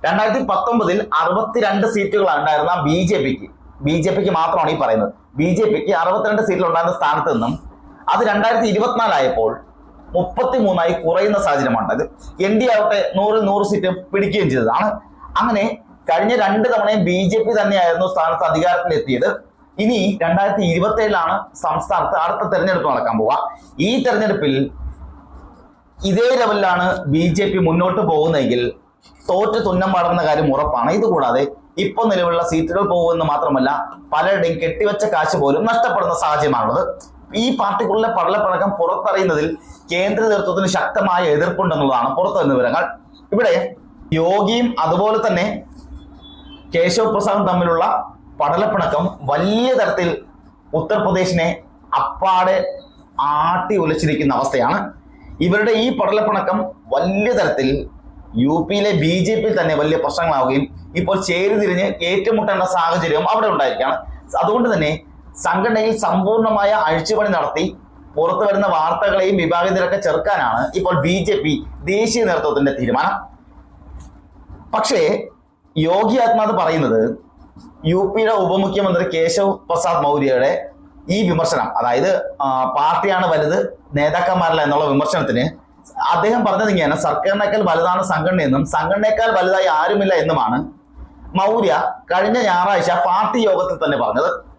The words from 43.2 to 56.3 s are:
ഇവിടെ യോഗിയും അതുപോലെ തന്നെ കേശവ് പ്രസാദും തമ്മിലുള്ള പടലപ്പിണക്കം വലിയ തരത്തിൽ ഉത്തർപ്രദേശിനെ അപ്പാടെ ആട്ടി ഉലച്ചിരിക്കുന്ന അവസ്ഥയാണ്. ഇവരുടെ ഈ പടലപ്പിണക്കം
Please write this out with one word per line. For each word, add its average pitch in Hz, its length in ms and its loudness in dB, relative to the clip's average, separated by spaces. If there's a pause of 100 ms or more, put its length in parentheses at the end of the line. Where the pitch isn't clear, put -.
ഇവിടെ 208 420 0 (380)
യോഗിയും 208 640 0
അതുപോലെ 214 480 0
തന്നെ 190 360 -2 (1120)
കേശവ് 214 380 2
പ്രസാദും 202 340 2
തമ്മിലുള്ള 175 680 0 (260)
പടലപ്പിണക്കം 175 840 0
വലിയ 196 520 0
തരത്തിൽ 180 440 0 (560)
ഉത്തർപ്രദേശിനെ 180 880 0 (380)
അപ്പാടെ 185 580 2 (640)
ആട്ടി 165 560 0
ഉലച്ചിരിക്കുന്ന 151 580 0
അവസ്ഥയാണ്. 139 580 -2 (480)
ഇവരുടെ 208 300 2
ഈ 226 280 0
പടലപ്പിണക്കം 202 580 0 (380)